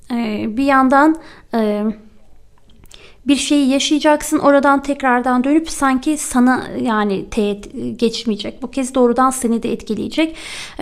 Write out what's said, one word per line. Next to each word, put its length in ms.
E, 340
bir 80
yandan... 520
e, 300
bir 100
şeyi 320
yaşayacaksın, 680
oradan 440
tekrardan 640
dönüp 260
sanki 460
sana 460
yani 480
teğet 380
geçmeyecek. 640
Bu 80
kez 240
doğrudan 360
seni 320
de 100
etkileyecek. 640